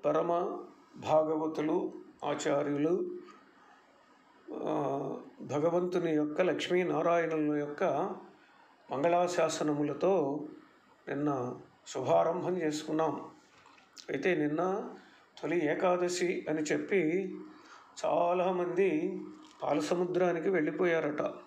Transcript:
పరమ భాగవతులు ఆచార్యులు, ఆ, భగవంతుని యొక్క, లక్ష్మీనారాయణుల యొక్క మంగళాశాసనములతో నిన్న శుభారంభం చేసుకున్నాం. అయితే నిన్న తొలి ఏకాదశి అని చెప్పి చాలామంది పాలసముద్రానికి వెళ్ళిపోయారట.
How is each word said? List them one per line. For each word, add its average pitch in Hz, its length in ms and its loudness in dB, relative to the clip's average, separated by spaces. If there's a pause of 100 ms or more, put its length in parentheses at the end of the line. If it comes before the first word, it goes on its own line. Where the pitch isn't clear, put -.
పరమ 170 540 0 (380)
భాగవతులు 156 960 0 (320)
ఆచార్యులు, 147 840 0 (1400)
ఆ, 139 640 -4 (240)
భగవంతుని 165 720 0
యొక్క, 151 300 0
లక్ష్మీనారాయణుల 160 1160 2
యొక్క 147 540 0 (840)
మంగళాశాసనములతో 156 1500 2 (640)
నిన్న 139 460 -2 (340)
శుభారంభం 165 680 2
చేసుకున్నాం. 156 760 -2 (800)
అయితే 180 240 0
నిన్న 175 560 -2 (520)
తొలి 156 240 0
ఏకాదశి 180 840 0
అని 160 140 -2
చెప్పి 165 720 0 (720)
చాలామంది 175 1160 2 (420)
పాలసముద్రానికి 175 880 0
వెళ్ళిపోయారట. 160 840 0 (140)